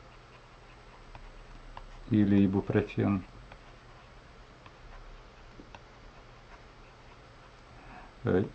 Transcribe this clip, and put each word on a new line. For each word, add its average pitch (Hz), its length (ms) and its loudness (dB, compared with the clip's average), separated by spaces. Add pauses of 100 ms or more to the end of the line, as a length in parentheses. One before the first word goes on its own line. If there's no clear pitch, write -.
(2000)
или 101 340 8
ибупрофен. 101 800 2 (4000)
Э, 95 200 4 (100)